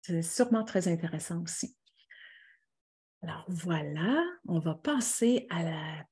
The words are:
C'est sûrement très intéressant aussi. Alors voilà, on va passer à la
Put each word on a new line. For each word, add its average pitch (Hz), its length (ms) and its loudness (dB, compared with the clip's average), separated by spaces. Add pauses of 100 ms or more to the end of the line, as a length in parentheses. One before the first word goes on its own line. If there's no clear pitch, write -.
C'est 165 200 0
sûrement 226 420 2
très 185 240 0
intéressant 165 540 -2
aussi. - 340 -8 (1500)
Alors 165 280 -10
voilà, 170 720 0 (240)
on 170 120 2
va 160 160 0
passer 247 760 2
à 170 140 -2
la 156 480 -6